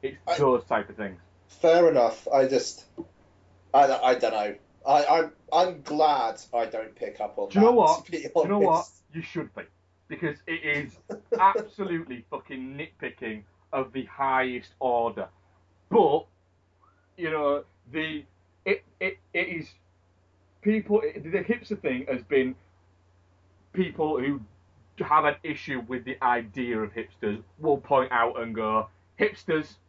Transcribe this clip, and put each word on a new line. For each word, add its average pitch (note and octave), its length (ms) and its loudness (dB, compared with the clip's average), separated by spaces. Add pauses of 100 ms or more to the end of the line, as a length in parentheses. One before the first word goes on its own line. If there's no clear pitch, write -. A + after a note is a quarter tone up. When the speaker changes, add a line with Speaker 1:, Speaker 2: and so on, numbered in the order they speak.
Speaker 1:
It's - 140 -8 (100)
Speaker 2:
I E3+ 120 0
Speaker 1:
those C3 260 4
type G2+ 260 -2
of G2+ 60 -18
things. F#2+ 240 -10 (280)
Speaker 2:
Fair E3 400 4
enough. A#2+ 400 2
I C3+ 180 4
just, - 380 -2 (880)
I, C#3+ 180 8
I B2 220 2
don't A2 180 0
know. G#2 220 -2 (320)
I, D3 200 4
I'm, D#3+ 260 2 (200)
I'm E3+ 300 2
glad D3 580 0 (140)
I A#2 120 0
don't A2 280 -10
pick - 260 -12
up G#2 180 -6
on G2+ 120 -4
Speaker 1:
Do G3 80 2
you G#3 60 8
know A#3 80 8
Speaker 2:
that, B3 40 6
Speaker 1:
what? D#3+ 300 4
Speaker 2:
to - 60 -16
be E3 60 -6
Speaker 1:
Do D3+ 180 -10
you E3 120 2
know G#3 120 0
what? F3+ 140 4
Speaker 2:
honest. - 180 -2 (200)
Speaker 1:
You D#3+ 100 -10
should - 320 -10
be. G2 80 -14 (460)
Because D3 280 -8 (100)
it D#3+ 180 -8
is D3 320 -6 (140)
Speaker 2:
<laughs> A3+ 300 -6
Speaker 1:
absolutely F#3 920 0
fucking C3+ 480 -12
nitpicking A#2 640 -12 (300)
of C3 200 -6
the C3 120 -6
highest C3 760 -4
order. A#2 500 -2 (600)
But, E3 360 4 (920)
you E3+ 140 -6
know, D3 340 0 (280)
the, D#3 320 -6 (400)
it, F#3+ 200 -2 (160)
it, F#3+ 180 -6 (160)
it F3 140 -2
is E3 200 -10 (920)
people, G#3 380 0
the F3+ 440 -6
hipster A3 360 -4
thing B2+ 280 -4
has B2+ 140 -4
been B2+ 320 0 (1160)
people D#3+ 460 -2
who C3+ 220 -2 (640)
have D3+ 200 4
an D3 180 0
issue D3 460 -8
with B2 160 -8
the C3 180 -10
idea A#2+ 560 -2
of G#2+ 160 -6
hipsters A2 480 -8 (160)
will C#3+ 200 0
point B2+ 340 0
out A#2 280 0
and A2+ 140 -8
go, A2 340 -2 (300)
"Hipsters." E3 480 -2 (220)